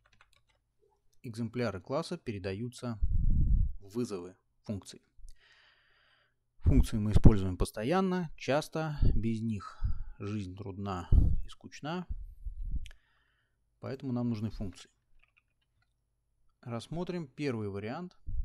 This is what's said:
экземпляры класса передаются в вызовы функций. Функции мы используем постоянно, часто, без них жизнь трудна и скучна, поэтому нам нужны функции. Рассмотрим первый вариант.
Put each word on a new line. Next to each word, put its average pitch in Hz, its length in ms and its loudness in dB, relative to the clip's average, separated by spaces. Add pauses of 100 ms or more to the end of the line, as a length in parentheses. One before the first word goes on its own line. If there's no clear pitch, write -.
(1200)
экземпляры 113 580 -6
класса 160 360 -6
передаются 107 840 -8 (800)
в - 140 -16
вызовы 95 420 -6 (280)
функций. - 380 -10 (1600)
Функции 131 320 4
мы 107 140 -2
используем 95 460 10
постоянно, 175 800 -2
часто, 151 600 -4 (160)
без 113 260 0
них 110 400 -8 (380)
жизнь 101 380 -8
трудна 98 520 -10 (380)
и - 40 -10
скучна, 170 580 -10 (1700)
поэтому 131 340 -8
нам 120 160 -2
нужны 110 200 -4
функции. - 400 -10 (1700)
Рассмотрим 160 680 -8
первый 117 420 -6
вариант. 117 480 -10 (280)